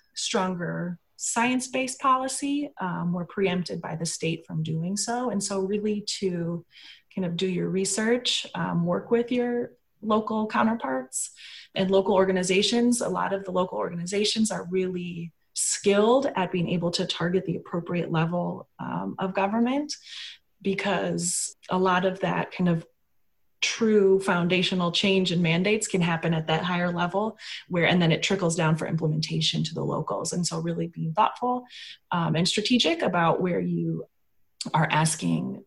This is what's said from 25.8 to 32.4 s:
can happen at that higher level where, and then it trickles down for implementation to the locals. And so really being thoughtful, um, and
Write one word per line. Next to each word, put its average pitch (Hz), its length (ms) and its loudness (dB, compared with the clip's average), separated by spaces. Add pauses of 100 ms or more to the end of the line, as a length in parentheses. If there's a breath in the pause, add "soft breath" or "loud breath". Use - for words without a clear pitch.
can 190 120 0
happen 165 360 0
at 160 100 -2
that 160 160 0
higher 175 300 0
level 180 440 0 (340 loud breath)
where, 175 180 2
and 180 120 4
then 160 120 6
it 151 100 2
trickles 170 340 0
down 160 200 2
for 160 100 -4
implementation 160 800 0
to 160 100 -4
the 165 100 -4
locals. 165 480 -4
And 175 140 -2
so 165 140 -4
really 170 260 -4
being 165 280 -6
thoughtful, 247 520 0 (460 loud breath)
um, 165 240 0
and 180 120 2